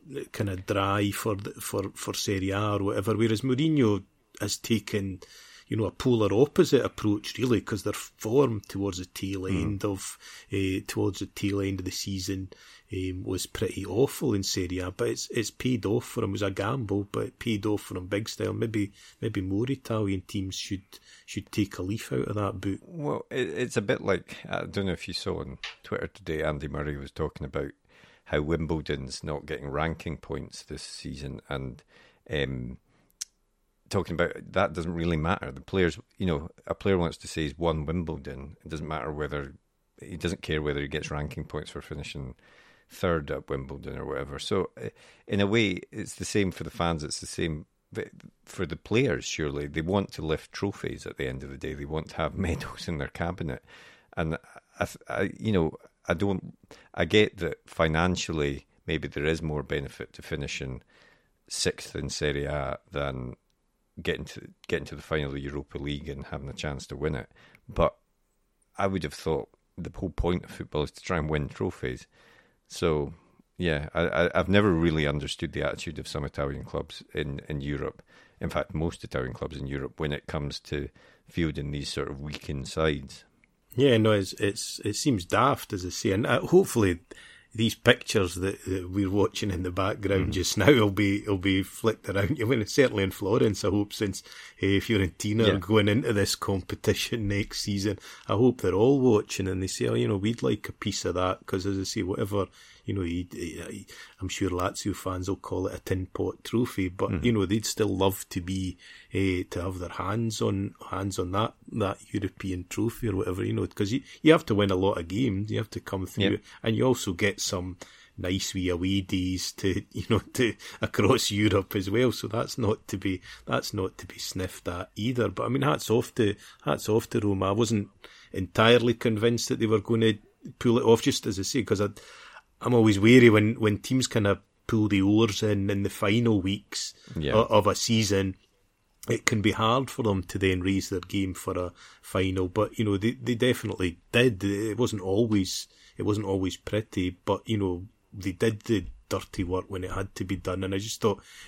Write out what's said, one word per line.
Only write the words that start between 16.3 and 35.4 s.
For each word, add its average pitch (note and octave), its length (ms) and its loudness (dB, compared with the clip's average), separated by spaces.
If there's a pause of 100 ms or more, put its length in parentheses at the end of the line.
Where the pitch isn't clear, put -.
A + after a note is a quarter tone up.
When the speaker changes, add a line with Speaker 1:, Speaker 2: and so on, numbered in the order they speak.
Speaker 1:
was G2 80 -6
a G2 100 0
gamble, G2+ 600 -2
but A2 140 -2
it - 140 -14
paid G#2+ 260 -2
off G#2 160 0
for - 160 -10
him F2+ 100 -8
big G#2 220 -2
style. G2+ 240 -4
Maybe, G#2+ 400 -2 (260)
maybe G#2 220 -2
more G2 280 0
Italian G#2+ 520 -2
teams F#2+ 340 -6
should, - 280 -6 (420)
should - 260 -10
take - 260 -2
a - 40 -8
leaf G#2 320 -6
out B2+ 160 0
of G#2 60 -4
that G2 260 -2
book. G2 220 -2
Speaker 2:
Well, D3 460 -6
it, B2 200 -2
it's G#2+ 260 -4
a A#2 60 4
bit G#2+ 180 0
like, - 380 -2 (120)
I - 140 -2
don't F#2 220 -2
know F2+ 80 2
if - 160 -6
you F2 40 -6
saw E2+ 280 -4
on C2+ 160 -10 (260)
Twitter - 240 -4
today, D#2+ 360 -6
Andy D2 260 -2
Murray D2 260 -4
was C#2 160 -10
talking - 340 -4
about C#2+ 260 -4 (520)
how - 180 0
Wimbledon's D2+ 800 -2
not D2+ 220 -6
getting D2+ 220 -8
ranking D#2 500 -2
points - 460 -10
this D2 200 -12
season, C#2+ 640 -12
and, C2+ 320 -8 (480)
um, C2 480 -4 (1120)
talking F2 260 -2
about E2+ 180 2 (180)
that F#2 220 2
doesn't E2+ 200 -4
really E2+ 240 0
matter. D#2 340 -2